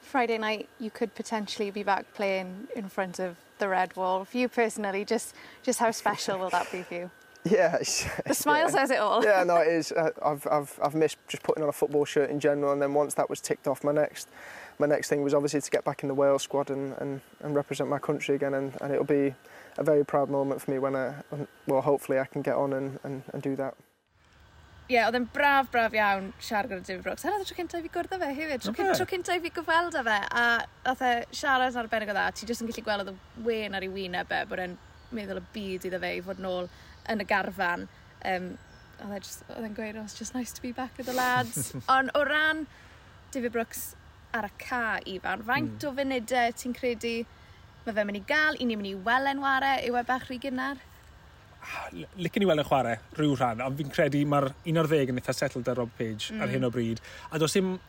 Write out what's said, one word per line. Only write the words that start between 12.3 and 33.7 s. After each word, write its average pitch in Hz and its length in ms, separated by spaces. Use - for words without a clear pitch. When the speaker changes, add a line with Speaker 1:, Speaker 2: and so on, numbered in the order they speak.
Speaker 2:
general, 143 320
and 143 100
then 139 100
once 143 220
that - 160
was 139 100
ticked - 280
off, 135 160
my 147 80
next, - 360
my 147 80
next - 220
thing 147 120
was 143 100
obviously 147 280
to - 100
get - 140
back - 180
in 143 60
the 135 60
Wales 139 280
squad 139 280
and, 139 280
and, 139 220
and 147 100
represent 143 340
my 139 120
country 143 340
again, 139 200
and, 135 260
and 143 120
it'll 139 120
be 143 280
a 143 60
very 147 200
proud 139 240
moment 139 320
for - 120
me 135 80
when 135 160
I, 131 180
when, 147 160
well, 139 140
hopefully 139 360
I 131 60
can 143 180
get 135 140
on 139 160
and, 135 320
and, 135 180
and 139 80
do 139 140
that. 135 220
Speaker 1:
Ie, 247 120
oedd 220 160
e'n 240 160
braf, 277 360
braf 226 280
iawn 196 300
siarad 202 280
gyda 185 160
David 185 200
Brooks. 190 200
Hynny 370 120
oedd 392 80
y - 60
tro - 60
cynta 349 200
i 330 80
fi - 80
gwrdd 349 200
â 370 80
fe 294 60
hefyd, 302 220
tro 196 120
cyn-, 381 160
Speaker 3:
Oce. - 100
Speaker 1:
tro 370 100
cynta 370 280
i - 40
fi 339 120
gyfweld 330 440
â 254 80
fe, 214 120
a 240 140
oedd 254 160
e 247 80
siarad 262 440
yn 247 80
arbennig 214 280
o 202 40
dda. 185 200
Ti - 120
jyst 226 160
yn 226 80
gallu 220 160
gweld 208 200
oedd 196 80
y 226 320
wen 214 280